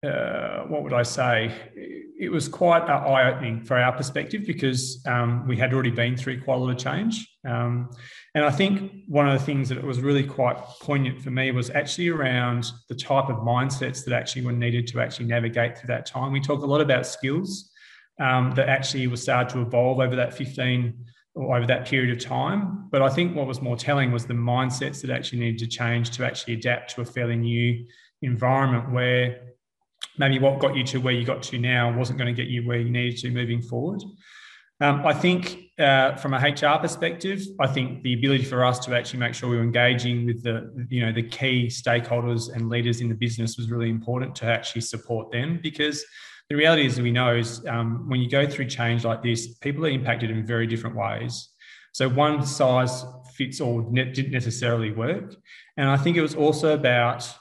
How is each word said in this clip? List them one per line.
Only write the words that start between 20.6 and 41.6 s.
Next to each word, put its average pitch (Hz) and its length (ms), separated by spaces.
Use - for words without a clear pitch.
or 131 240
over 117 100
that 127 180
period 127 300
of 120 80
time. 175 680
But 135 100
I 135 80
think 170 260
what 139 120
was 131 140
more 123 140
telling 135 360
was 117 140
the 120 80
mindsets 127 680
that 131 80
actually 127 300
needed 117 200
to 113 80
change 120 440
to 123 140
actually 123 280
adapt 120 420
to 120 60
a 117 40
fairly 117 300
new 117 500
environment 127 680
where 123 500
maybe 135 220
what 139 200
got 135 160
you 131 100
to 131 140
where 127 140
you 120 120
got 135 180
to - 140
now 120 380
wasn't 127 220
gonna 123 160
get 117 140
you 120 180
where 120 140
you 117 100
needed 120 300
to 127 120
moving 120 300
forward. 147 400
Um, 143 260
I 151 80
think, 180 680
uh, 139 360
from 139 180
a 131 120
H 147 180
R 151 160
perspective, 180 600
I 135 80
think 131 360
the 127 100
ability 131 320
for 127 180
us 123 220
to 123 100
actually 120 240
make 117 140
sure 123 160
we 120 80
were 117 60
engaging 120 640
with 117 160
the, 120 480
you 123 160
know, 113 60
the 117 120
key 123 440